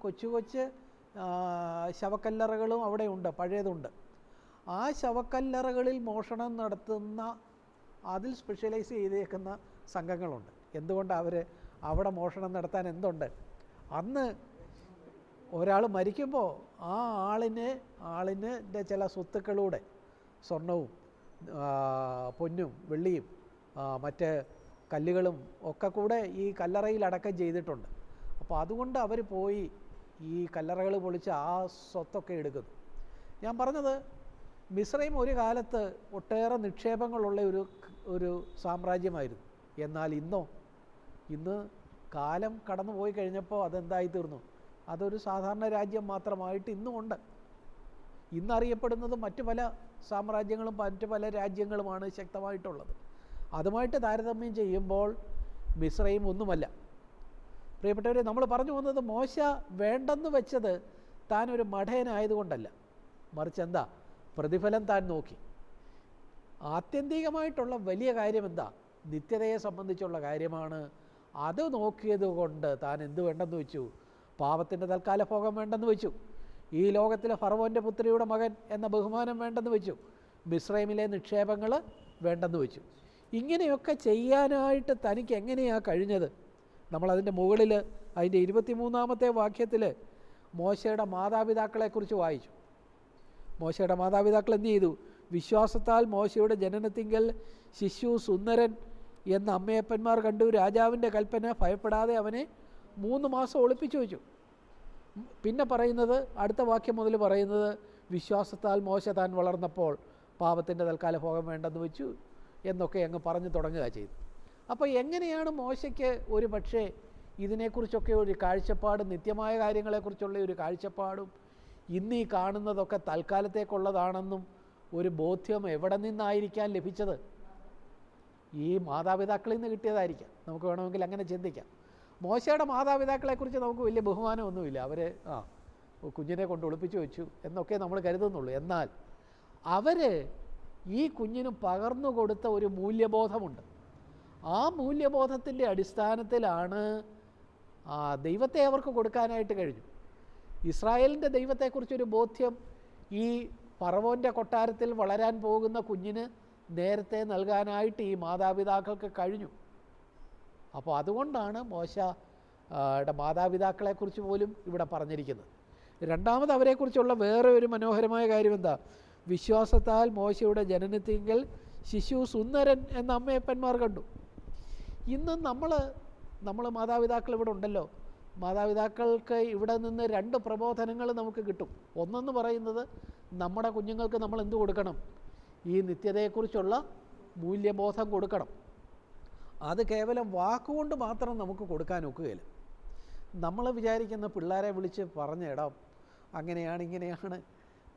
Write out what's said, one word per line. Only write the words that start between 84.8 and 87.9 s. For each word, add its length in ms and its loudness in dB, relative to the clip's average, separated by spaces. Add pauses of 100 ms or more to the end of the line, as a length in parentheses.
തനിക്ക് 360 0
എങ്ങനെയാ 360 0 (100)
കഴിഞ്ഞത്? 420 2 (640)
നമ്മളതിൻ്റെ 460 2
മുകളിൽ 340 6 (440)